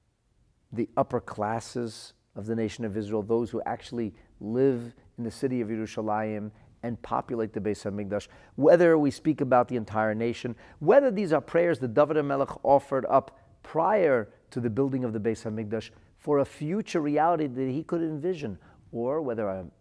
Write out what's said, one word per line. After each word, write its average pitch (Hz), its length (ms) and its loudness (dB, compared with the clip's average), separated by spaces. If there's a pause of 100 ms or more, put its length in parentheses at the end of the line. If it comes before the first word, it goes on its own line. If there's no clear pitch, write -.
(720)
the 113 240 -2
upper 127 240 0
classes 113 920 -6 (220)
of 101 120 -10
the 113 100 -2
nation 113 280 -4
of 101 120 -6
Israel, 107 260 -4
those 113 280 0
who 113 140 -4
actually 117 480 -6 (280)
live 120 540 0 (240)
in 123 40 -8
the 113 80 -4
city 127 300 -4
of 107 80 -4
Yerushalayim 107 840 -4 (320)
and 117 200 -6
populate 120 500 -4
the 110 80 -4
Beis 104 280 -4
HaMikdash, 101 380 -4 (300)
whether 165 420 6
we 143 140 2
speak - 280 -2
about 123 280 4
the 127 80 -4
entire 110 380 0
nation, 117 420 -4 (240)
whether 254 320 6
these 185 200 0
are 147 80 4
prayers 170 380 2
that 117 160 -4
David 147 220 4
HaMelech 139 480 0
offered 135 440 2
up - 300 2 (240)
prior 160 680 2 (220)
to 127 100 -6
the 117 100 0
building 131 340 0
of 113 80 -2
the 110 80 -4
Beis 107 240 -2
HaMikdash 110 460 -6 (280)
for 147 220 2
a 131 40 2
future 165 560 -4
reality 151 460 2
that 131 240 -4
he 151 140 -4
could 170 180 -2
envision, 151 560 -4 (320)
or 131 320 -2
whether, 113 260 -2
uh, 95 160 -6 (160)